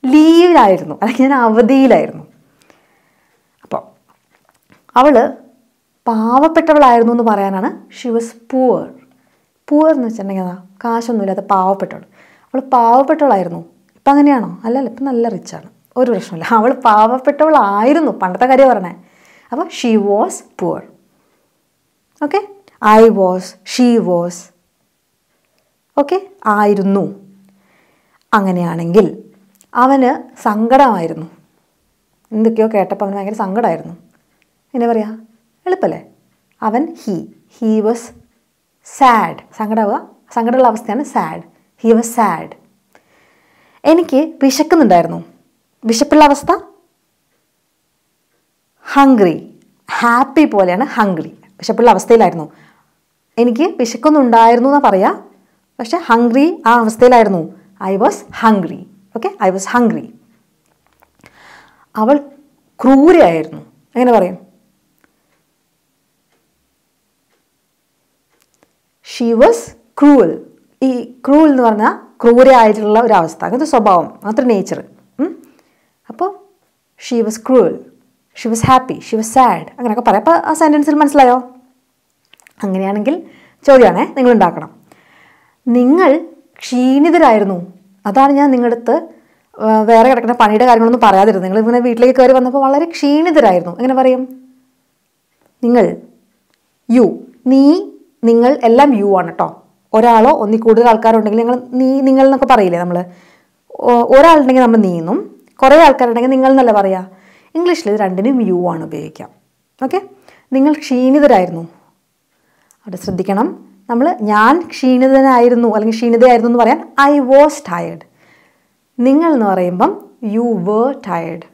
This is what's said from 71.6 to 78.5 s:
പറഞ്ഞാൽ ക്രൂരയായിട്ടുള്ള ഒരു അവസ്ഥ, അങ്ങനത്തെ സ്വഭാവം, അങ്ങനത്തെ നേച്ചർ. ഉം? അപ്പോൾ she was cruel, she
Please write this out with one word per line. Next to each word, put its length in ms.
പറഞ്ഞാൽ 360
ക്രൂരയായിട്ടുള്ള 800
ഒരു 120
അവസ്ഥ, 320
അങ്ങനത്തെ 200
സ്വഭാവം, 400
അങ്ങനത്തെ 360
നേച്ചർ. 420
ഉം? 240
അപ്പോൾ 300
she 240
was 100
cruel, 380
she 100